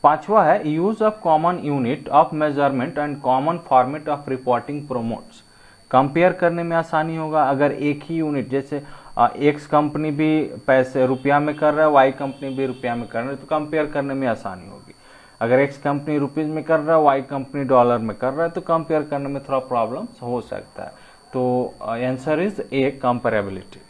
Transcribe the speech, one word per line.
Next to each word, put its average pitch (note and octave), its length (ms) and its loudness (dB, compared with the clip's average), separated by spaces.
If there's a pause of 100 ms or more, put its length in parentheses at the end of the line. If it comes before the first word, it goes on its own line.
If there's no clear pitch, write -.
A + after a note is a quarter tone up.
पांचवा D#3 400 4
है, E3 200 4
use E3+ 340 0
of G#3+ 140 2 (160)
common E3 280 2 (100)
unit C#3+ 440 -2
of D3+ 240 6
measurement C#3+ 640 0
and D3 200 -4 (120)
common C#3 300 2 (160)
format C3+ 340 4
of C#3+ 200 -2
reporting C3 600 -2
promotes। A#2 560 -6 (480)
कंपेयर C#3+ 420 4
करने E3+ 300 0
में E3 140 -2
आसानी D#3+ 380 -2
होगा, D#3 280 0
अगर C#3 280 2
एक D3 320 -2
ही E3 120 -8
यूनिट, D3 340 -2
जैसे, C#3 340 -4 (340)
अ, A#2 100 4 (100)
एक्स D3 300 2
कंपनी D3+ 440 0
भी D#3 320 2 (240)
पैसे C3 380 4
रुपया C3+ 340 2
में D3 160 -2
कर D3+ 180 2
रहा D#3 120 4
है, D3+ 60 4
वाई C3+ 200 6
कंपनी C3+ 380 -8
भी C3+ 160 -2
रुपया B2 300 -4
में A#2 120 -8
कर A#2 140 -4
रहा B2+ 80 -6
है, C#3 60 -8
तो - 100 -18
कंपेयर D3+ 400 -2
करने C#3 280 -4
में C3+ 140 -2
आसानी F#2 420 -6
होगी। - 260 -20 (460)
अगर A#2+ 180 2
एक्स C#3 180 0
कंपनी D3 400 -4
रुपीज C#3+ 300 -2
में D#3 160 -6
कर D#3+ 160 2
रहा D#3+ 180 2
है, D#3 60 4
वाई C#3 180 4
कंपनी C#3 420 -8
डॉलर A#2+ 340 4
में A2 200 -4
कर C3 160 -4
रहा D#3+ 120 -2
है, E3+ 60 -4
तो F3 100 -6
कंपेयर D#3 420 -2
करने C#3 260 -6
में C#3 140 -8
थोड़ा C3+ 160 -2
प्रॉब्लम B2+ 480 -2 (140)
हो A#2+ 200 -4
सकता - 420 -12
है। - 60 -12 (440)
तो, B2+ 480 0
अ, A2+ 160 -6
answer C3 400 -2
is G3+ 220 -2 (140)
A, C3 180 2 (140)
comparability। G#2+ 840 -2